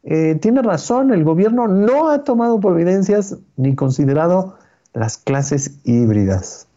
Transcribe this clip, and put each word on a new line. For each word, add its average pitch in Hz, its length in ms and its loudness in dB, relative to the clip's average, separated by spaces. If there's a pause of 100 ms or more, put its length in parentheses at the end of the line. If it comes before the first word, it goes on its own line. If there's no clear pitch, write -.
eh, 160 380 0
tiene 240 200 2
razón, 240 500 0
el 175 120 2
gobierno 214 440 0
no 240 420 2
ha 285 140 0
tomado 233 360 0
providencias 190 760 0 (220)
ni 135 180 0
considerado 151 800 0 (380)
las 113 240 -4
clases 139 540 -4 (120)
híbridas. 104 920 0